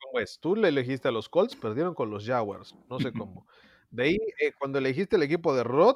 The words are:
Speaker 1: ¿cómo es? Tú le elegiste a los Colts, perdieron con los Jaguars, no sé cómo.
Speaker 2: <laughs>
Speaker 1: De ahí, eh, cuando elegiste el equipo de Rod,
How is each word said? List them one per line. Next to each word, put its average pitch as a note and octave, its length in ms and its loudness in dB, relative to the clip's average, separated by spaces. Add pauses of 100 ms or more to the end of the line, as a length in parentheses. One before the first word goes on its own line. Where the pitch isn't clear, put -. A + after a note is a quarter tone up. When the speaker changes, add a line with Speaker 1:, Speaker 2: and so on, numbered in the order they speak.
Speaker 1:
¿cómo B2+ 160 -4
es? - 200 -6
Tú E3+ 160 0
le G#3+ 120 4
elegiste C3+ 400 0
a B2 40 2
los A2 180 -4
Colts, F#3 260 2
perdieron D3 400 -4
con A2 160 -4
los G#2 160 -8
Jaguars, G2+ 480 -4 (140)
no B2 100 -8
sé B2 120 -4
cómo. G2+ 360 -10 (220)
Speaker 2:
<laughs> - 200 -20
Speaker 1:
De A#2+ 140 -4
ahí, F3+ 160 2 (200)
eh, D3 200 0
cuando C#3 180 -2
elegiste C#3 380 0
el D#3+ 80 4
equipo D3+ 320 0
de A#2+ 80 2
Rod, D#3+ 320 6